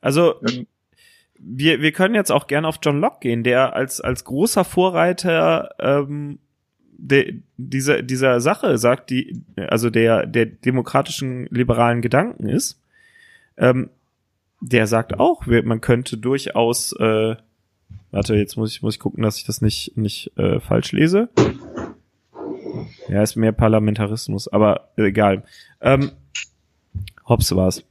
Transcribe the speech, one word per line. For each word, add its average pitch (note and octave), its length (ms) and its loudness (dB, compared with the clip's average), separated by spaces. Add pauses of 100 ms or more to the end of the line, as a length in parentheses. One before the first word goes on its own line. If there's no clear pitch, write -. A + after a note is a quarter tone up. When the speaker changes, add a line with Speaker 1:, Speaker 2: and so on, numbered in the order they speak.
Speaker 1:
Also, D#3 400 4
Speaker 2:
irgend- B2 280 -6 (760)
Speaker 1:
wir, C3+ 360 0
wir D#3 100 2
können F#3+ 220 0
jetzt G3+ 180 0
auch - 140 0
gerne D3+ 200 0
auf D#3+ 160 -4
John D3 180 2
Locke A3 200 -2
gehen, A#2 240 -2
der B2 320 2
als, C3+ 240 -4
als - 240 -4
großer F3 400 0
Vorreiter, E3+ 1120 0
ähm, C#3+ 600 -2 (580)
de-, - 460 0 (160)
dieser, C3 440 0
dieser B2+ 380 2
Sache D#3 380 0
sagt, A#2+ 320 0
die, - 320 -6 (140)
also A2+ 340 0
der, A2+ 360 2
der A2+ 200 0
demokratischen B2+ 1040 -4
liberalen A#2+ 520 2
Gedanken B2+ 460 0
ist. - 320 -4 (800)
Ähm, B2+ 320 2 (720)
der A#2+ 260 2
sagt A2+ 340 0
auch, E4 260 2
wir, A#2+ 180 4
man A2+ 180 -2
könnte B2 340 0
durchaus, A#2+ 840 -2
äh, A2 380 2 (760)
warte, G#2 260 0
jetzt G#2 200 0
muss A2 160 -4
ich, - 80 -14
muss A2 140 -4
ich - 60 -14
gucken, - 220 -4
dass A2 140 0
ich - 80 -14
das - 160 -8
nicht, - 380 -4
nicht, - 400 -6
äh, - 220 0
falsch - 320 -2
lese. F3 360 2 (1800)
Ja, G2+ 140 2
ist - 140 0
mehr A2 160 2
Parlamentarismus, G#2+ 960 0
aber G#2 480 0
egal. G2+ 460 2 (400)
Ähm, C3+ 300 2 (1160)
Hobbes A#2 260 2
war's. F#2 360 0